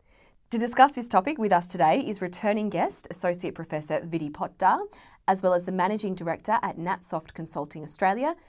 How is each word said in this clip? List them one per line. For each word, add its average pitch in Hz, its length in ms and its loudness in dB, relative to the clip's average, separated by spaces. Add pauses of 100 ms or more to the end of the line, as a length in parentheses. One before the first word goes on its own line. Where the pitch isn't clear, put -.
(500)
To 240 80 -2
discuss 240 340 6
this 240 160 -6
topic 196 300 2
with 202 160 2
us 175 160 2
today 175 320 4
is 196 200 -4
returning 208 480 -2
guest, 214 420 -4
Associate 175 440 -2
Professor 156 460 -4
Vidhi 160 280 -4
Potdar, 185 500 2 (500)
as 190 120 2
well 185 120 4
as 175 100 2
the 185 80 -6
Managing 190 440 0
Director 170 480 -2
at 185 140 -4
Natsoft 175 560 -6
Consulting 156 480 -10
Australia, 208 540 0 (140)